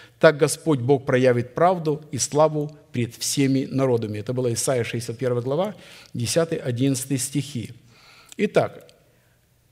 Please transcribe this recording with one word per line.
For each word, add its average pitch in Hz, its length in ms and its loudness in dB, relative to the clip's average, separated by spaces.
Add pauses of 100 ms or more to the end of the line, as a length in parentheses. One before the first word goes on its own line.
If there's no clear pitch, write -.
(180)
так 156 180 8
Господь 147 440 0
Бог 131 260 2
проявит 127 480 2
правду 160 560 0
и 120 80 -6
славу 151 580 0 (160)
пред 117 220 -4
всеми 135 500 0
народами». 117 540 0
Это 123 160 -6
была 123 180 -2
Исайя, 120 320 0
шестьдесят 117 320 -8
первая 123 260 -2
глава, 156 320 -2 (380)
десятый, 160 460 0
одиннадцатый 131 600 -2
стихи. 123 520 -6 (680)
Итак, 185 520 -2 (840)